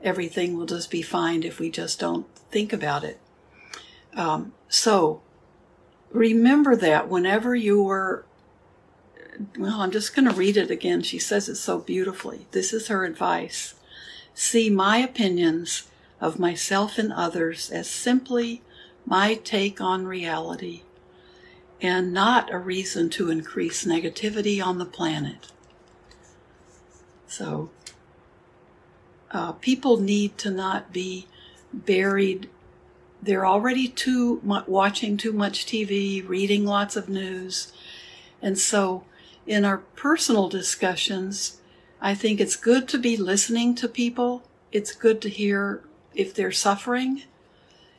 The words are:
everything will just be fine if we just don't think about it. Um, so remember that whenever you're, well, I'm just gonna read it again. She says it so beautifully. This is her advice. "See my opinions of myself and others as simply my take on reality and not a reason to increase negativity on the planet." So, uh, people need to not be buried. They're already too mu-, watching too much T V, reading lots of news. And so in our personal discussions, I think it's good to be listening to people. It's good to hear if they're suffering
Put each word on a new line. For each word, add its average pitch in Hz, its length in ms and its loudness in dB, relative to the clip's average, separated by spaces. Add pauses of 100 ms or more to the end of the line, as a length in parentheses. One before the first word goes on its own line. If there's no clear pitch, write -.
everything 180 540 -2
will 170 80 -4
just 170 260 -8
be 170 120 -4
fine 170 400 0
if 165 160 -8
we 165 100 -4
just 160 320 -6
don't 170 260 -4 (240)
think 208 220 0
about 147 320 -2
it. - 160 -12 (920)
Um, 160 400 -2 (160)
so 185 500 4 (920)
remember 233 640 6
that 156 340 4
whenever 196 440 2
you're, 196 720 2 (1300)
well, 214 240 -4
I'm 185 80 0
just 208 240 -4
gonna 262 180 6
read 190 240 2
it 185 140 2
again. 175 320 0
She 175 160 -6
says 202 300 -2
it - 80 -8
so 180 220 -2
beautifully. 185 760 -6
This 190 200 -2
is 220 160 -6
her 196 160 0
advice. 170 720 -4 (600)
"See 226 360 2
my 202 280 4
opinions 175 840 0 (360)
of 160 180 -2
myself 196 600 0
and 220 140 -2
others 165 580 -4
as 165 180 -6
simply 240 720 0 (440)
my 202 280 2
take 196 460 -2
on 185 260 -2
reality 170 760 -8 (1000)
and 180 320 0
not 214 400 4
a 180 60 -4
reason 185 520 -4
to 170 200 -2
increase 160 540 -4
negativity 196 800 -2
on 180 140 0
the 180 80 -4
planet." 156 680 -6 (1800)
So, 156 440 -8 (1600)
uh, 170 220 -4
people 254 460 2
need 202 400 0
to 208 120 -6
not 190 420 -4
be 185 360 -8 (440)
buried. 196 800 0 (720)
They're 190 240 2
already 247 420 4
too 247 540 0
mu-, 202 240 0
watching 202 500 2
too 220 160 -2
much 202 320 -2
T 220 200 -2
V, 196 360 -2
reading 196 460 0
lots 202 300 0
of 202 120 -6
news. 185 640 -6 (680)
And 196 160 0
so 190 460 0 (420)
in 208 180 2
our 196 140 2
personal 240 680 2
discussions, 190 1120 -4 (400)
I 202 140 0
think 208 260 0
it's - 160 2
good 254 320 4
to 285 100 -2
be 240 180 2
listening 233 600 2
to 240 120 -4
people. 240 540 -2 (300)
It's 208 200 -2
good 220 300 4
to 214 60 -6
hear 202 540 -2 (320)
if 190 200 -2
they're 190 180 -2
suffering 247 720 0 (760)